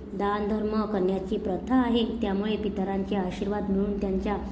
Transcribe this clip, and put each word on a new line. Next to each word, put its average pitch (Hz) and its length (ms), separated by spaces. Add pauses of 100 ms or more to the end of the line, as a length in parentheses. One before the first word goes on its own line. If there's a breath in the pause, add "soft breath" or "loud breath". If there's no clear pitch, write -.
(140)
दान 202 340
धर्म 214 340
करण्याची 190 560
प्रथा 202 380
आहे, 233 300
त्यामुळे 214 500
पितरांचे 196 600
आशीर्वाद 196 540
मिळून 202 320
त्यांच्या 196 360 (140 loud breath)